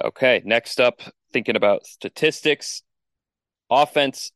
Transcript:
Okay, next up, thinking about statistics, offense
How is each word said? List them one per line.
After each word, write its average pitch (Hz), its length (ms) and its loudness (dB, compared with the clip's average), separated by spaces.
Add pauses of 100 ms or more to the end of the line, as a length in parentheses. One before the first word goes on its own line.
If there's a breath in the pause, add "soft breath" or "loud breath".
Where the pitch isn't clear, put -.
Okay, 120 420 0
next 113 340 -2
up, 123 200 2 (340)
thinking 117 220 -2
about 101 300 0
statistics, - 1000 -4 (840)
offense 139 680 0